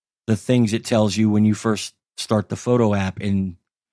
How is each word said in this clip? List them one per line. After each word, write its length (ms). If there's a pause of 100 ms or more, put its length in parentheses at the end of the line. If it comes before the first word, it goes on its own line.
(260)
the 100
things 360
it 120
tells 320
you 120
when 160
you 100
first 400 (220)
start 320
the 80
photo 380
app 260
and 360 (360)